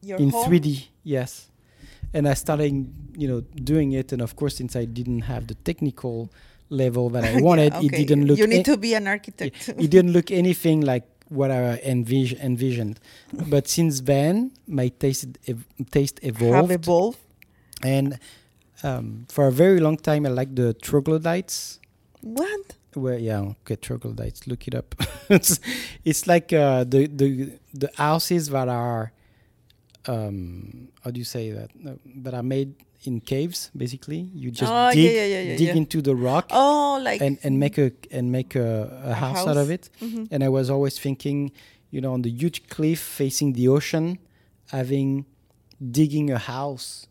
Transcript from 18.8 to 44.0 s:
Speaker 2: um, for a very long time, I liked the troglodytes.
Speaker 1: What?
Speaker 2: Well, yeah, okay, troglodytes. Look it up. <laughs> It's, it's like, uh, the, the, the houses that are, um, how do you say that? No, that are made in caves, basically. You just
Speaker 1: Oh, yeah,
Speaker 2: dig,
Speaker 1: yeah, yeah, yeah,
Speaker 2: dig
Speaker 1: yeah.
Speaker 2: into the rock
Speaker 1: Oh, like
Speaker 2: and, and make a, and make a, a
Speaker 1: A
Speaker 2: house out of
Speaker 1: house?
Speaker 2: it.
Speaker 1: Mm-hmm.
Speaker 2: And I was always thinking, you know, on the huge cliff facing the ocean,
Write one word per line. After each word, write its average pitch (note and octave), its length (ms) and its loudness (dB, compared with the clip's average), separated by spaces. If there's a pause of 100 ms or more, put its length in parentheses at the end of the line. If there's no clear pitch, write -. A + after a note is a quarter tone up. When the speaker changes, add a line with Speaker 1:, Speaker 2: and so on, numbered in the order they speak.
Speaker 2:
um, A#2 460 -6
for D3 180 2
a C3 40 4
very F3 280 6
long D#3 180 2
time, D3+ 300 0
I - 20 0
liked C3 280 -4
the A#2+ 160 2
troglodytes. D#3+ 1080 -2 (420)
Speaker 1:
What? F#4 540 -6 (180)
Speaker 2:
Well, B2+ 240 -4
yeah, A2 220 -4 (240)
okay, A2 140 -6
troglodytes. A2+ 680 -10
Look B2+ 200 -10
it B2 80 -8
up. - 180 -8 (200)
<laughs> - 160 -18
It's, F#3+ 300 4 (440)
it's - 240 -2
like, F3 260 4
uh, C#3 300 4
the, C3+ 240 4
the, C#3 500 -2 (160)
the C#3 240 -4
houses D#3 520 0
that C3+ 200 0
are, A#2+ 420 -4 (960)
um, G#2 840 -8 (140)
how B2 80 -8
do B2 80 -8
you A#2+ 60 -8
say A2+ 260 -8
that? G#2+ 240 -12
No, C#3 220 -16 (200)
that B2+ 160 -12
are A#2+ 100 -8
made C3+ 320 -4 (280)
in B2 180 -4
caves, D#3+ 540 -6
basically. C#3+ 580 -8
You C3 180 -10
just C3 200 -2
Speaker 1:
Oh, A#3+ 180 4
yeah, B3 40 4
Speaker 2:
dig, D#3+ 120 8
Speaker 1:
yeah, G#3 200 4
yeah, G3 160 -2
yeah, E3+ 160 -6
Speaker 2:
dig E3 100 4
Speaker 1:
yeah. F3 80 0
Speaker 2:
into D#3 260 0
the C3+ 140 2
rock B2+ 360 0
Speaker 1:
Oh, C#4+ 520 4
like A#3 180 -2
Speaker 2:
and, C#3 220 0
and C3+ 160 0
make C#3+ 180 0
a, C#3 140 2 (200)
and B2 200 -4
make B2+ 240 -4
a, A2+ 500 -4
a C3 60 -4
Speaker 1:
A - 20 -2
Speaker 2:
house C3 240 -4 (100)
out D3 100 2
of C#3+ 100 2
Speaker 1:
house? - 20 -4
Speaker 2:
it. F3+ 200 -8 (120)
Speaker 1:
Mm-hmm. A3+ 300 -8
Speaker 2:
And C3+ 120 0
I C3+ 60 2
was C3 200 0
always C#3 300 0
thinking, C#3+ 520 -4 (400)
you C#3 100 -6
know, C3 120 -4
on B2+ 80 -2
the A#2 80 -2
huge C3 380 -6
cliff D#3 320 -2
facing C#3 540 -2
the B2 140 2
ocean, D#3+ 520 2 (520)